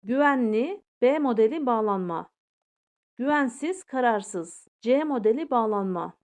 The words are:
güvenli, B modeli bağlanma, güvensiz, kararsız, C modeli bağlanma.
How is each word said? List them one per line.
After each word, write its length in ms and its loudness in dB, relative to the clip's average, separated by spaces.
güvenli, 800 0
B 160 4
modeli 480 2
bağlanma, 640 -2
güvensiz, 680 -2
kararsız, 840 -2
C 240 2
modeli 460 0
bağlanma. 640 -2